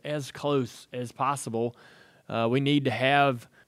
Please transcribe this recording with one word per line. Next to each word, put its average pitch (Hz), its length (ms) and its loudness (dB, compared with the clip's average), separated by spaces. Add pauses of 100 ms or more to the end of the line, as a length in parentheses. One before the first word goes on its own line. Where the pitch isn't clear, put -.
as 147 260 -6
close 143 640 -2
as 123 200 -8
possible. 120 640 -2 (520)
Uh, 113 220 0
we 131 100 2
need 143 240 2
to 131 60 0
have 131 580 2 (200)